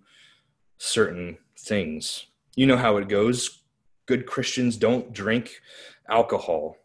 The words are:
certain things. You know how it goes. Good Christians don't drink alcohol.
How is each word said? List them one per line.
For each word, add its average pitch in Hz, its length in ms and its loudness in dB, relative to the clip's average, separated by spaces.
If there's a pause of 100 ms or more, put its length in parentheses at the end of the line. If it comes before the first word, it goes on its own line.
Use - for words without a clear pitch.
(760)
certain 87 600 -2 (180)
things. 80 720 -4 (300)
You 131 100 4
know 127 100 6
how 113 200 2
it 98 120 -2
goes. 110 540 0 (440)
Good 127 200 0
Christians 123 500 -2
don't 113 360 0
drink 107 480 -4 (480)
alcohol. 85 760 0